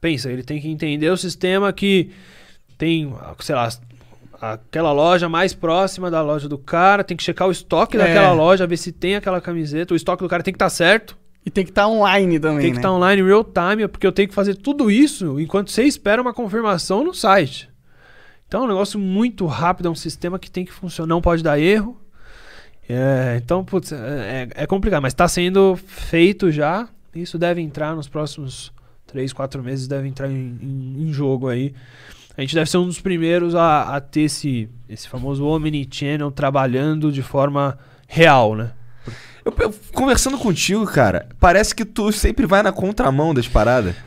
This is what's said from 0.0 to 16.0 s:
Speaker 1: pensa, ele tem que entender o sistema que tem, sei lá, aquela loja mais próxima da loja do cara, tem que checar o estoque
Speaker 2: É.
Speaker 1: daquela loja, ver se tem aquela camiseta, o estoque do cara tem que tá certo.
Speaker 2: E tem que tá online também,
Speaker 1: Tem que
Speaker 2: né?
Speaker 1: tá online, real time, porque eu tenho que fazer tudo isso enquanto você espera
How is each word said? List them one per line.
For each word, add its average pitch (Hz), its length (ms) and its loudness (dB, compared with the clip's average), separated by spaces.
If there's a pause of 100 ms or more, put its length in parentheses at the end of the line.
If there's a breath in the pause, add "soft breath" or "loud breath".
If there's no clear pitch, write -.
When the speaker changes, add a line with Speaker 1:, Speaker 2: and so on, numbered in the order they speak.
Speaker 1:
pensa, 135 320 -2
ele 127 100 -8
tem 151 160 -8
que 147 100 -8
entender 151 420 -2
o 180 80 2
sistema 185 520 0
que 190 380 2 (720 loud breath)
tem, 156 360 -2 (260)
sei - 140 -4
lá, 117 140 0 (720)
aquela 117 500 -2
loja 165 380 4
mais 175 260 0
próxima 180 560 -2
da 160 100 0
loja 147 280 -2
do 147 100 -6
cara, 190 460 4
tem 185 120 -8
que - 60 -8
checar 180 240 0
o 190 60 2
estoque 180 440 0
Speaker 2:
É. 214 40 4
Speaker 1:
daquela 190 320 6
loja, 175 340 4
ver 170 100 -2
se 170 140 -8
tem 180 240 -2
aquela 196 260 -2
camiseta, 165 540 -4
o - 20 4
estoque 180 280 -2
do 175 40 -4
cara 170 140 -2
tem 190 100 -4
que 180 60 -10
tá 190 100 2
certo. 190 480 2 (300)
Speaker 2:
E - 40 -8
tem 190 140 0
que 165 60 -16
tá 208 160 2
online 196 540 2
também, 151 200 0
Speaker 1:
Tem 135 120 2
que 123 60 -2
Speaker 2:
né? 120 40 -4
Speaker 1:
tá 190 100 2
online, 185 300 4
real 202 220 6
time, 196 420 -2
porque - 180 -8
eu 190 60 4
tenho 196 180 2
que - 60 -14
fazer 202 220 0
tudo 277 340 0
isso 202 480 2
enquanto 185 320 -2
você 220 140 0
espera 233 360 2